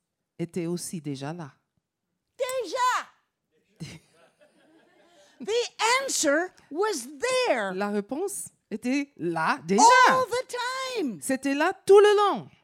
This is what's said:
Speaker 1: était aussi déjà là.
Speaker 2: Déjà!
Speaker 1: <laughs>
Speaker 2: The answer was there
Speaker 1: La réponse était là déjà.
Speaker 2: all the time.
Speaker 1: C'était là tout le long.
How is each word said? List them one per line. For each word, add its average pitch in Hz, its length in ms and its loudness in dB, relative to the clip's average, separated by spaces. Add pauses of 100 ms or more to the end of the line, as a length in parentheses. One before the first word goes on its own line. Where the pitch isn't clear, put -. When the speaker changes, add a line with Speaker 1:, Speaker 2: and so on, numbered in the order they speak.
(400)
Speaker 1:
était 170 280 -6
aussi 175 340 -8
déjà 139 320 -10
là. 160 180 -14 (880)
Speaker 2:
Déjà! 494 1500 -6
Speaker 1:
<laughs> 160 80 -20 (1400)
Speaker 2:
The 427 280 -2 (360)
answer 320 420 0 (240)
was 320 360 -4 (120)
there 381 540 -2
Speaker 1:
La 202 160 -4
réponse 262 580 -6 (240)
était 262 460 -4
là 165 500 -4
déjà. 196 160 4 (240)
Speaker 2:
all 508 200 2
the 494 200 -6
time. 480 720 -6
Speaker 1:
C'était 269 340 -4
là 330 180 0 (120)
tout 392 140 10
le 415 160 6
long. 370 320 0 (160)